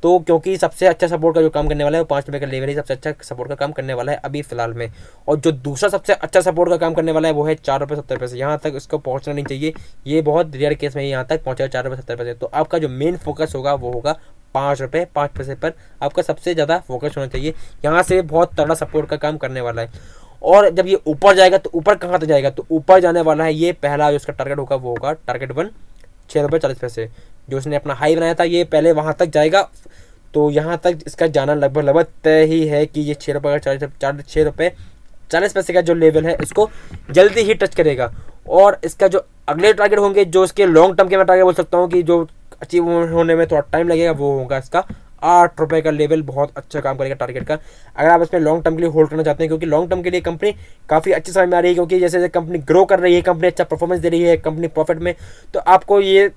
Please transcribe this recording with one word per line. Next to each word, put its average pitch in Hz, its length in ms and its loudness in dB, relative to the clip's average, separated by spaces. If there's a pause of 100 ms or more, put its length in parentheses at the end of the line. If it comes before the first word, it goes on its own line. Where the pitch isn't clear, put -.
तो 175 180 4
क्योंकि 170 380 -2
सबसे - 280 0
अच्छा 175 200 2
support 165 280 0
का 165 80 2
जो 160 80 4
काम 151 180 -2
करने 147 160 -2
वाला 151 140 0
है 165 40 0
वो 156 40 -4
पाँच 139 200 -4
रुपये 143 140 -8
का 139 60 -8
लेवल 131 220 -6
ही 143 60 -4
सबसे 143 200 -6
अच्छा 147 180 -8 (120)
support 123 240 -12
का 139 60 -8
काम 143 180 -6
करने 135 220 -8
वाला 123 180 -4
है - 120 -6
अभी 143 180 -8
फ़िलहाल 117 300 -8
में। 113 180 -10 (380)
और 151 80 0
जो 156 160 0
दूसरा 143 360 -4
सबसे 196 260 0
अच्छा 180 260 0
support 175 300 0
का 175 80 2
काम 165 160 -2
करने 160 180 -2
वाला 156 160 0
है 156 60 0
वो 147 100 -2
है 156 120 0
चार 139 240 -4
रुपये 143 160 -6
सत्तर 135 220 -8
पैसे। 123 200 -10
यहाँ 143 200 -4
तक 156 180 -6
इसको 147 240 -8
पहुँचना 139 340 -6
नहीं 143 100 -6
चाहिए, 139 280 -6 (340)
ये 151 160 0
बहुत 151 320 0
rare 147 200 -2
case 143 220 -8
में 143 60 -6
ही 139 80 -6
यहाँ 131 160 -6
तक 160 180 -4
पहुँचेगा 135 240 -6
चार 127 160 -6
रुपये 131 140 -8
सत्तर 120 180 -10
पैसे। 120 180 -10
तो 117 200 -10
आपका 156 240 -2
जो 156 120 -4
main 147 280 -4
focus 151 360 -6
होगा 139 200 -2
वो 127 180 -8
होगा 131 240 -4 (380)
पाँच 139 260 -2
रुपये 135 260 -4
पाँच 147 260 -4
पैसे 135 240 -10
पर, 165 160 -6 (300)
आपका 143 200 -4
सबसे 170 320 -4
ज़्यादा 160 260 0
focus 135 360 -8
होना 135 120 -8
चाहिए। 147 260 -6 (300)
यहाँ 160 180 0
से 185 200 0
बहुत 165 320 -2
तगड़ा 156 220 -2
support 151 320 -6
का 151 100 -6
काम 151 200 -6
करने 131 220 -10
वाला 117 220 -8
है। 113 80 -12 (520)
और 202 280 6
जब 180 160 0
ये 185 200 0
ऊपर 170 280 4
जाएगा 185 240 6
तो - 160 -4
ऊपर 175 220 2
कहाँ 175 220 -2
तक 156 80 -4
जाएगा, 139 240 2
तो 135 200 -12
ऊपर 165 300 6
जाने 170 220 2
वाला 156 220 2
है 160 100 0
ये 170 200 0
पहला 147 360 0
जो 147 60 0
इसका 143 160 -6
target 139 260 -6
होगा 139 180 -4
वो 127 140 -8
होगा 120 220 -4 (140)
target 127 260 -8
one, 165 180 -10 (600)
छः 151 120 -2
रुपये 151 180 0
चालीस 135 180 -4
पैसे। 113 300 -10 (400)
जो 135 100 -6
इसने 143 180 -6
अपना 143 180 -6
हाई 151 220 0
बनाया 165 180 0
था 175 120 0
ये 170 200 0
पहले 160 260 2
वहाँ 151 220 -2
तक 175 140 -2
जाएगा, 156 320 2 (760)
तो 147 160 2
यहाँ 156 280 -2
तक 175 280 -2
इसका 165 220 -4
जाना 143 260 0
लगभग, 143 280 0
लगभग 147 240 4 (180)
तय 156 200 6
ही 160 220 0
है 147 200 0
कि 151 140 -8
ये 147 160 -4
छः - 160 -8
रुपये 143 200 -2
का 147 80 0
चालीस, 139 220 -4 (100)
चार, 143 300 -6
छः 156 220 0
रुपये 151 280 -2 (580)
चालीस 185 220 0
पैसे 190 200 -4
का 180 80 4
जो 170 140 2
level 160 320 4
है 170 160 -2
इसको 208 260 0 (420)
जल्दी 190 300 4
ही 214 140 2
touch 190 200 -2
करेगा। 131 380 0 (360)
और 196 360 6
इसका 190 240 0
जो 185 160 0 (240)
अगले 175 240 4
target 208 260 2
होंगे, 202 260 2
जो 180 200 2
इसके 196 220 0
long 175 300 6
term 190 120 4
के 190 80 2
मैं 190 100 4
target 185 180 6
बोल 180 100 4
सकता 175 240 0
हूँ 180 120 2
कि 180 140 2
जो 165 220 2 (360)
अचीव 175 260 0 (220)
होने 165 240 2
में 165 120 2
थोड़ा 160 160 0
time 170 260 -2
लगेगा, 165 240 2
वो 143 200 -2
होगा 135 260 -4
इसका 175 260 -2 (400)
आठ 170 360 4
रुपये 160 220 0
का 156 80 0
लेवल, 151 340 0
बहुत 139 320 -4
अच्छा 143 240 -10
काम 135 160 -4
करेगा 135 200 -4
target 123 280 -8
का। 151 100 -4 (420)
अगर 147 120 2
आप 170 140 6
इसमें 170 180 0
long 156 240 0
term 160 120 0
के 165 60 -2
लिए 165 80 0
hold 156 200 4
करना 156 120 -4
चाहते 156 220 0
हैं, 160 40 -2
क्योंकि 160 180 -4
long 160 240 0
term 180 120 -2
के 180 80 -2
लिए 175 120 -2
company 175 300 -2 (360)
काफ़ी 160 240 2
अच्छे 160 200 -4
समय 185 140 4
में 180 100 2
आ 175 40 2
रही 175 100 2
है, 180 40 4
क्योंकि 175 240 0
जैसे 180 200 2
जैसे 175 120 0
company 170 300 -4
grow 180 240 4
कर 190 160 2
रही 175 140 4
है, 175 80 2
company 175 240 0
अच्छा 175 180 0
performance 170 360 -4
दे 170 80 0
रही 170 140 0
है, 170 160 4
company 160 300 -4
profit 160 300 -2
में, 170 160 -4 (400)
तो - 60 -2
आपको 190 420 4
ये 190 340 4